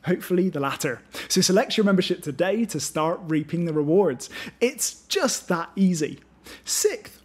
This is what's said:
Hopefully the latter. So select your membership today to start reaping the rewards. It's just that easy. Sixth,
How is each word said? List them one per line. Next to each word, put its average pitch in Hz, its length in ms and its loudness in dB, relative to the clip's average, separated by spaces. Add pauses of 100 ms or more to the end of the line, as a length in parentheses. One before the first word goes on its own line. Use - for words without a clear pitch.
Hopefully 180 440 2
the 156 100 -4
latter. 135 440 -4 (240)
So 185 140 2
select 190 360 2
your 214 80 4
membership 185 380 2
today 190 420 0
to 160 140 -6
start 160 480 -2
reaping 156 380 -2
the 165 80 -2
rewards. 151 580 2 (280)
It's - 440 -2
just - 460 -2
that 170 260 -2
easy. 180 440 0 (440)
Sixth, - 600 -2